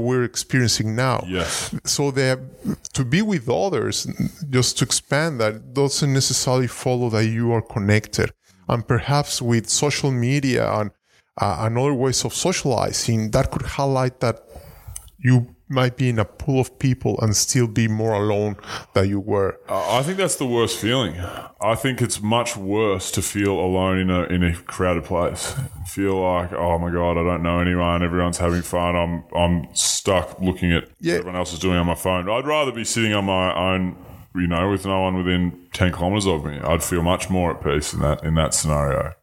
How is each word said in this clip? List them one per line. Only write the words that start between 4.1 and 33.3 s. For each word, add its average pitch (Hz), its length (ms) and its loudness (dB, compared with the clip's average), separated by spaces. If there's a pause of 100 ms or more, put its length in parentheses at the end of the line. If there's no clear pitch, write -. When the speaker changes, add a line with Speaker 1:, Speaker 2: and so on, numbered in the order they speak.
Speaker 1:
just 127 280 2
to 135 60 2
expand 143 560 -2
that, 113 340 -2
doesn't 139 380 2
necessarily 131 560 2
follow 123 420 -2
that 110 160 2
you 117 280 0
are 110 80 2
connected. 104 680 0 (380)
And 120 180 0
perhaps 135 560 0
with 117 260 0
social 143 440 0
media 123 600 2
and, 107 200 -2 (480)
uh, 101 200 0
and 113 180 0
other 143 160 2
ways 127 320 0
of 113 80 -6
socializing, 110 960 0
that 131 200 2
could - 120 -4
highlight 131 580 -2
that 117 220 -2 (760)
you 123 360 4 (140)
might 127 280 2
be 131 140 0
in 113 80 0
a 104 60 2
pool - 360 -2
of - 180 -4
people 123 440 0
and 107 120 2
still 123 320 2
be 113 220 0
more 110 240 0
alone 104 440 0 (360)
than 98 160 2
you 101 120 0
were. 101 460 0
Speaker 2:
Uh, 95 320 0
I 135 40 2
think 180 160 -4
that's 185 180 0
the 147 100 -4
worst 117 320 0
feeling. 110 360 0 (480)
I 110 140 2
think 123 260 -2
it's 110 180 -2
much 117 380 0
worse 101 540 0
to 98 100 -2
feel 101 300 0
alone 92 460 2
in 92 120 0
a, 90 140 2
in 90 180 0
a 87 120 2
crowded 87 500 -2
place. 82 500 -4 (320)
Feel 98 340 -2
like, 90 320 0
"Oh 85 260 0
my 85 120 -2
God, 85 220 0
I 85 100 0
don't 85 200 0
know 85 180 2
anyone. 87 420 2
Everyone's 87 360 0
having 87 240 0
fun. 87 340 0
I'm, 85 280 -2 (100)
I'm 87 400 2
stuck - 680 0
looking 92 320 0
at 82 160 0 (120)
Speaker 1:
Yeah. 85 140 -2
Speaker 2:
what 85 60 0
everyone 90 180 -8
else 87 160 -4
is 80 60 -10
doing 90 180 2
on 85 80 2
my 85 80 0
phone." 92 340 -2
I'd 123 180 -2
rather 147 260 0
be 113 120 -8
sitting 110 300 0
on 101 100 2
my 92 300 2